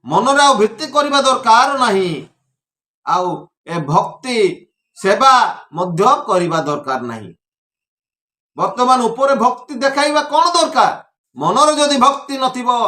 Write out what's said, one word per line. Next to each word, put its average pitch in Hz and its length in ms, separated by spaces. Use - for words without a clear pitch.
ମନରେ 240 380
ଆଉ 277 120
ଭୀତି 214 320
କରିବା 285 340
ଦରକାର 262 580
ନାହିଁ, 190 500
ଆଉ 170 420
ଏ 165 120
ଭକ୍ତି 165 580
ସେବା 208 380
ମଧ୍ୟ 175 320
କରିବା 175 340
ଦରକାର 135 420
ନାହିଁ। 113 300
ବର୍ତ୍ତମାନ 240 460
ଉପରେ 262 320
ଭକ୍ତି - 400
ଦେଖାଇବା 277 480
କଣ 320 300
ଦରକାର? 302 400
ମନରେ 226 400
ଯଦି 294 200
ଭକ୍ତି 269 420
ନଥିବ 254 320